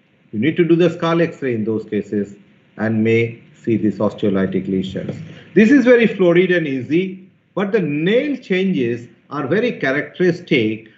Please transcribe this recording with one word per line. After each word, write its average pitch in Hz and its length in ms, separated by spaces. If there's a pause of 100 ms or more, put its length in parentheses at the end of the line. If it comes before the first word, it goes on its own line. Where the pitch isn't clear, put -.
(320)
You 107 80
need 151 160
to 175 80
do 165 140
the 175 140
skull 165 300
X-ray 143 340
in 110 100
those 110 180
cases 101 540 (400)
and 110 260
may 113 400 (100)
see - 220
these 98 240
osteolytic 95 720
lesions. 92 520 (340)
This 220 160
is 269 120
very 233 240
florid 180 440
and 175 140
easy, 143 640 (240)
but 196 200
the 220 80
nail 190 560
changes 151 720 (200)
are 139 180
very 214 320
characteristic 139 1200